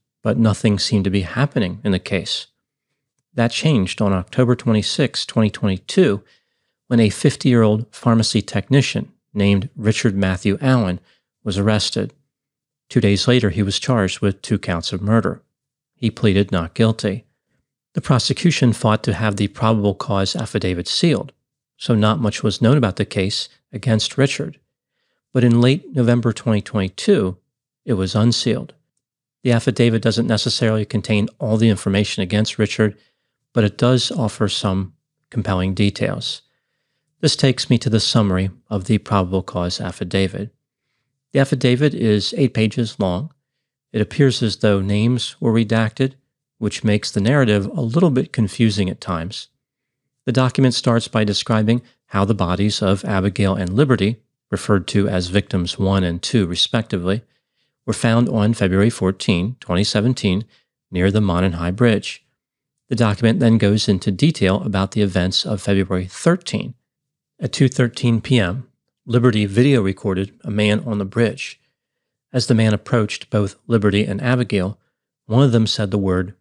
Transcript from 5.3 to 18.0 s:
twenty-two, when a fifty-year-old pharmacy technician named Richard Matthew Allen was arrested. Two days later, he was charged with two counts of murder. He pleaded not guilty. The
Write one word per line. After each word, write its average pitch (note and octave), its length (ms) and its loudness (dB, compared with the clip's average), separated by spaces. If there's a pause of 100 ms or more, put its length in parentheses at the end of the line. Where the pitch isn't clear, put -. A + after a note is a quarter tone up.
twenty-two, G2+ 720 0 (640)
when A#2 140 4
a G#2+ 80 6
fifty-year-old A2+ 840 2
pharmacy A2+ 480 2
technician - 720 -2 (220)
named G2+ 420 2
Richard G#2+ 400 0
Matthew G2 460 0
Allen A#2 400 0 (420)
was G2 140 -4
arrested. G#2 560 -2 (720)
Two - 140 0
days G2+ 260 2
later, A#2+ 220 2
he G2+ 140 -2
was G2 160 -4
charged G#2+ 420 -2
with G2 200 -2
two A2 160 -2
counts F2 360 -6
of F#2+ 80 -6
murder. G#2+ 400 0 (580)
He A2+ 120 -2
pleaded G2 400 2
not E2+ 240 -4
guilty. A2 480 0 (720)
The E3 80 -6